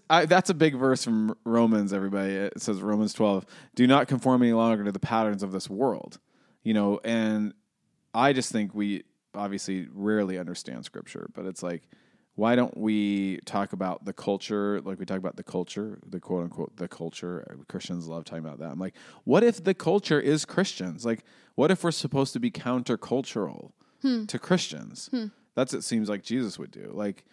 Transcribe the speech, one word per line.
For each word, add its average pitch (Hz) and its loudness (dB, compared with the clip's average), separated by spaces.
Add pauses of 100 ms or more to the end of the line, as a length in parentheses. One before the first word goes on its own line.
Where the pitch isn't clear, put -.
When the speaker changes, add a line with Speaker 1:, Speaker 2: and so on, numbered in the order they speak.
Speaker 1:
I, 160 6
that's 180 6
a 190 4
big 156 4
verse 131 2
from 110 2 (100)
Romans, 113 4
everybody. 98 -2
It 98 -4
says, 101 -2
Romans 107 0
twelve, 101 2 (300)
"Do 123 6
not 135 8
conform 127 2
any 120 6
longer 113 2
to 101 0
the 95 -4
patterns 107 0
of 98 -6
this 92 -8
world." 101 -4 (440)
You 113 0
know, 101 2
and 110 0 (600)
I 131 4
just 127 -2
think 104 -2
we 104 -2 (320)
obviously 98 -6
rarely 101 0
understand 87 -10
Scripture, - -14
but 92 -10
it's 95 -10
like, 87 -6 (460)
why 113 4
don't 123 2
we 101 0
talk 98 -4
about 92 -4
the 98 -8
culture? 101 -2
Like, 95 -8
we 98 -10
talk 95 -4
about 92 -6
the - -14
culture, 101 -6
the 92 -8
quote 87 -4
unquote, 85 -10
the 87 -6
culture. 85 -10 (220)
Christians 87 -8
love 82 -10
talking 82 -10
about 73 -12
that. 78 -10
I'm 76 -8
like, 95 -8 (280)
what 160 6
if 233 4
the 190 2
culture 170 2
is 151 2
Christians? 92 -2
Like, 113 -2 (320)
what 143 4
if 185 2
we're 170 2
supposed 139 -2
to 127 -4
be 120 0
countercultural 120 -4 (300)
Speaker 2:
Hmm. 240 0
Speaker 1:
to 208 -6
Christians? - -2
Speaker 2:
Hmm. 233 -2 (280)
Speaker 1:
That's 127 0
what 135 -4
it - -8
seems 107 0
like 104 -4
Jesus 113 -4
would - -12
do. 50 -14
Like, 101 -6